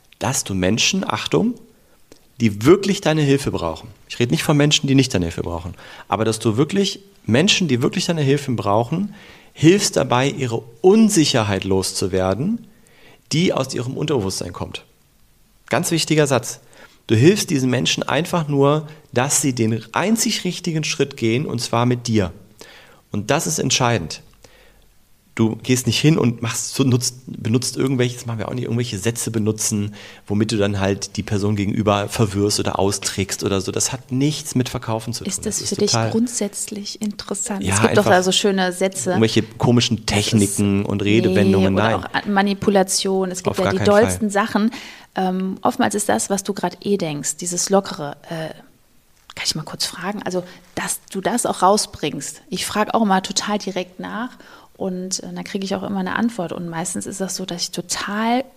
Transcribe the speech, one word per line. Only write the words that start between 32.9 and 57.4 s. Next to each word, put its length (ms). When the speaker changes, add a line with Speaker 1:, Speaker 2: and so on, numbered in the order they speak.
Speaker 1:
oder 160
so. 100
Das 220
hat 180
nichts 460
mit 120
Verkaufen 440
zu 100
tun. 80
Speaker 2:
Ist 160
das 120
Speaker 1:
Das 20
ist 80
Speaker 2:
für 80
dich 160
Speaker 1:
total 180
Speaker 2:
grundsätzlich 920
interessant? 600
Speaker 1:
Ja, 120
Speaker 2:
Es 60
gibt 160
doch 100
Speaker 1:
einfach 40
Speaker 2:
da 140
so 80
schöne 400
Sätze. 380
Speaker 1:
irgendwelche 340
komischen 600
Speaker 2:
Das 120
ist 120
Speaker 1:
Techniken 540
und 200
Redewendungen. 680
Speaker 2:
Nee, 80
oder 80
Speaker 1:
Nein. 140
Speaker 2:
auch 100
An-, 180
Manipulation. 960
Es 140
gibt 60
Speaker 1:
Auf 80
Speaker 2:
ja 80
Speaker 1:
gar 80
Speaker 2:
die 40
Speaker 1:
keinen 80
Fall. 160
Speaker 2:
dollsten 280
Sachen. 420
Ähm, 480
oftmals 320
ist 140
das, 220
was 120
du 100
grad 320
eh 120
denkst, 400
dieses 340
Lockere, 540
äh, 240
kann 100
ich 80
mal 80
kurz 240
fragen? 380
Also, 180
dass 240
du 80
das 260
auch 160
rausbringst. 880
Ich 160
frag 260
auch 120
mal 160
total 380
direkt 420
nach 300
und, 480
äh, 80
dann 100
krieg 220
ich 100
auch 80
immer 180
eine 160
Antwort. 360
Und 160
meistens 380
ist 140
das 140
so, 120